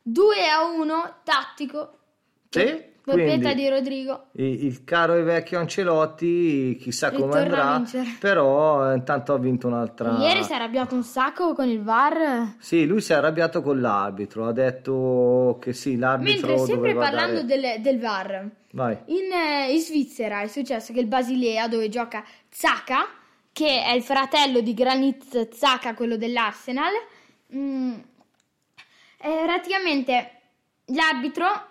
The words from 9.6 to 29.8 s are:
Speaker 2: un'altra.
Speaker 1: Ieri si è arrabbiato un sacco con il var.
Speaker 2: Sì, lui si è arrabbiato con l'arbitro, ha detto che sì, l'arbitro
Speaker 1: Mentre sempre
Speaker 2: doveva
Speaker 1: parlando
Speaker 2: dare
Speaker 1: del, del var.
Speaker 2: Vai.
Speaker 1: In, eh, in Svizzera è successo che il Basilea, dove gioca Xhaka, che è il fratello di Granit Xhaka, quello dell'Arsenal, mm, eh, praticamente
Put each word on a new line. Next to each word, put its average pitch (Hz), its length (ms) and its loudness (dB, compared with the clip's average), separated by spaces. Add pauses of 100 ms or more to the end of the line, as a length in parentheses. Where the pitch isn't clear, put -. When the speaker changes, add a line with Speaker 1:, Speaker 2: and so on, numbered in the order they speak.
Speaker 2:
un'altra. 117 520 -2
Speaker 1:
Ieri 349 240 2
si 403 80 -6
è 302 40 -4
arrabbiato 240 400 -4
un 247 80 -2
sacco 294 500 -2
con 262 140 0
il 226 140 -2
var. 247 760 0
Speaker 2:
Sì, 165 260 2
lui 196 160 2
si - 100 -4
è 165 40 6
arrabbiato 160 480 2
con 135 180 0
l'arbitro, 101 680 -2
ha 117 40 -2
detto 127 1080 2
che 123 140 -6
sì, 127 240 -4
l'arbitro 127 500 0
Speaker 1:
Mentre 131 200 2
sempre - 260 0
Speaker 2:
doveva 240 60 0 (100)
Speaker 1:
parlando 311 340 -2
Speaker 2:
dare 269 180 0
Speaker 1:
del, 233 200 -4
del 262 180 2
var. 196 500 -6 (220)
Speaker 2:
Vai. 120 340 -2
Speaker 1:
In, 370 260 -2
eh, 294 420 -2
in 320 60 2
Svizzera 254 640 -2
è 208 60 -6
successo 233 460 -6
che 240 60 0
il 247 80 0
Basilea, 240 600 0
dove 226 220 -2
gioca 226 340 -6 (260)
Xhaka, 269 580 -2 (440)
che 285 320 0
è - 100 0
il 247 100 0
fratello 269 560 2
di 226 160 -2
Granit 254 720 0
Xhaka, 254 460 0
quello 233 220 -4
dell'Arsenal, 240 720 -2 (640)
mm, 269 360 -4 (1300)
eh, 320 220 -2
praticamente 339 880 -2 (540)